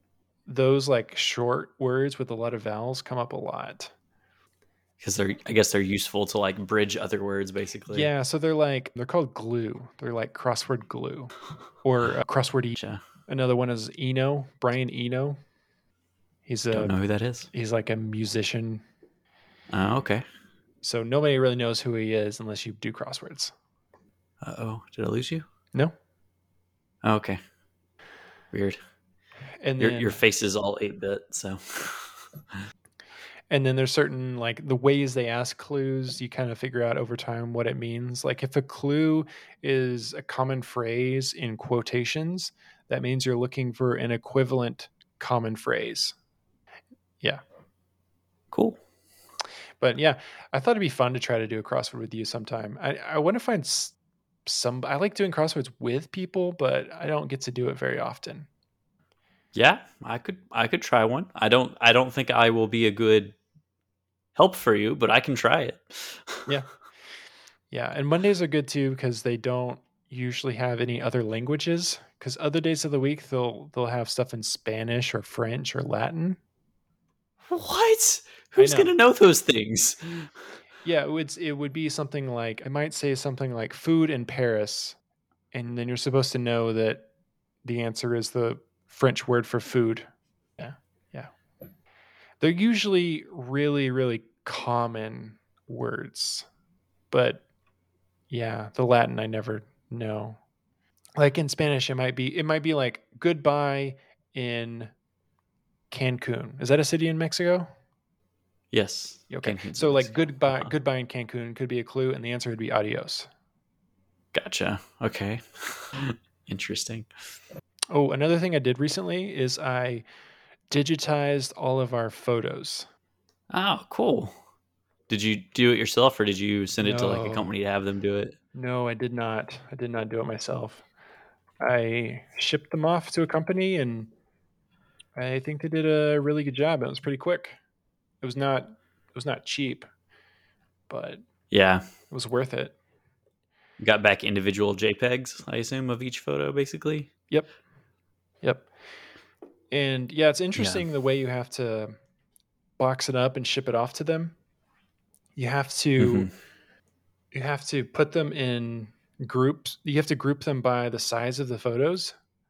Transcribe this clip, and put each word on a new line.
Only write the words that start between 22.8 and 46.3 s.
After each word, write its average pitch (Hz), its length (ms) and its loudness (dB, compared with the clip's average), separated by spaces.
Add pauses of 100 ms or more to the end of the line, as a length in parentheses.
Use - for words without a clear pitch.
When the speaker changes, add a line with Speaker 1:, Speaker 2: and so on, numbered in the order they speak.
Speaker 1:
crosswords. - 600 -8 (880)
Speaker 2:
Uh-oh, 113 400 -8 (120)
did 110 100 -4
I - 40 0
lose - 220 -2
you? 160 140 -6 (280)
Speaker 1:
No. 151 200 2 (1120)
Speaker 2:
Oh, 110 100 4
okay. 101 240 -2 (1120)
Weird. 98 240 -2 (840)
Speaker 1:
And 135 180 -2
Speaker 2:
Your, 113 120 6
Speaker 1:
then 117 80 -4
Speaker 2:
your 107 100 2
face 110 320 4
is 101 140 0
all 101 240 0
eight-bit, 98 420 -4 (100)
so. 95 300 -8
<laughs> - 60 -18 (1800)
Speaker 1:
And 135 160 4
then 131 100 4
there's 131 160 2
certain, 127 460 0
like, 117 280 -4
the 131 100 2
ways 139 360 4
they 123 160 0
ask 123 300 -2
clues, 135 640 -4
you 120 80 -6
kinda 120 260 -4
figure 127 260 -2
out 117 140 0
over 117 220 -4
time 117 340 -6
what 117 140 0
it 135 100 -2
means. 120 480 -6
Like, 131 180 0
if 135 140 -2
a 139 60 2
clue 156 640 2 (360)
is 123 520 0
a 143 80 -10
common 131 400 -2
phrase 123 720 -2
in 117 240 -6
quotations, 156 920 -2 (360)
that 131 140 -2
means 127 240 -2
you're 123 100 2
looking 123 380 -2
for 123 220 0
an 120 140 -2
equivalent 123 760 0 (300)
common 113 360 -2
phrase. 117 600 -2 (1040)